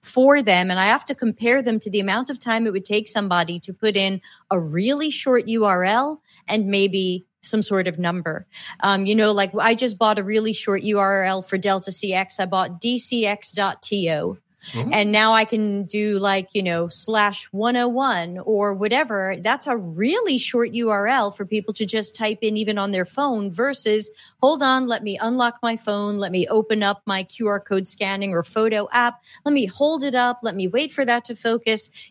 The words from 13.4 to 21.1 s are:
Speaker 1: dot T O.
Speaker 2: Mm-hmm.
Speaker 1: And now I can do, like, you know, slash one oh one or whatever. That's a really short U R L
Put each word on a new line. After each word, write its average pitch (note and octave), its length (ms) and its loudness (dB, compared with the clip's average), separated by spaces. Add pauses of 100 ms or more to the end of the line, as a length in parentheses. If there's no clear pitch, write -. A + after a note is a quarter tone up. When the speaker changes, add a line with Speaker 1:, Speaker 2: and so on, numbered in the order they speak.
Speaker 1:
dot G3 280 -2
T E3+ 300 -2
O. E3 280 -4 (340)
Speaker 2:
Mm-hmm. C3 200 -4
Speaker 1:
And G#3 200 2
now A3 220 6
I A3 100 6
can G#3 400 -2
do, G#3 340 -2
like, G3 340 0
you G3+ 120 -2
know, E3+ 240 -2
slash G#3 640 0
one A#3 240 0
oh A#3+ 100 2
one A3 520 -2
or G3+ 360 0
whatever. G3+ 640 0
That's A3+ 300 -2
a B3 80 0
really B3 600 0
short A#3+ 380 0
U A3+ 160 0
R G3+ 160 0
L A#3 240 2